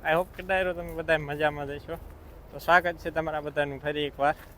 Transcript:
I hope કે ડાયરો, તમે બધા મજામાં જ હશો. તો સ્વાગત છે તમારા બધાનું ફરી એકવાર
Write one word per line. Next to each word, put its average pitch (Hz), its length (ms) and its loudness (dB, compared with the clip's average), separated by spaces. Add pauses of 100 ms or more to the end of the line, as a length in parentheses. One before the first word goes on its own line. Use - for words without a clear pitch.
I 160 120 4
hope 180 180 -2
કે 180 80 -10
ડાયરો, 185 300 0
તમે 170 200 -8
બધા 160 240 2
મજામાં 147 500 0
જ - 20 -8
હશો. 143 260 -8 (560)
તો 139 80 -10
સ્વાગત 170 360 6
છે 165 140 -6
તમારા 156 320 -2
બધાનું 143 380 -2
ફરી 147 240 -2
એકવાર 143 320 2 (220)